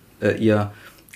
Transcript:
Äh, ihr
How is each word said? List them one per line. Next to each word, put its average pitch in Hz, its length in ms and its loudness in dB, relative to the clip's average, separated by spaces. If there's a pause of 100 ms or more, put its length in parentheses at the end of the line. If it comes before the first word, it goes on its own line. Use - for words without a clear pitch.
(200)
Äh, 104 240 0
ihr 104 280 2 (440)